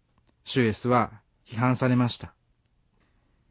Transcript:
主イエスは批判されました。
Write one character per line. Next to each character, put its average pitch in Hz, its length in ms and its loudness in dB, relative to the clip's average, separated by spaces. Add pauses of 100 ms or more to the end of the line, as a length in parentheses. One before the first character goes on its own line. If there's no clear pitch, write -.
(440)
主 131 200 0
イ 110 40 2
エ 107 60 0
ス - 120 -10
は 120 240 2 (340)
批 - 120 -16
判 123 200 0
さ 131 120 0
れ 123 80 2
ま 123 120 2
し - 100 -10
た。 - 160 -18 (1160)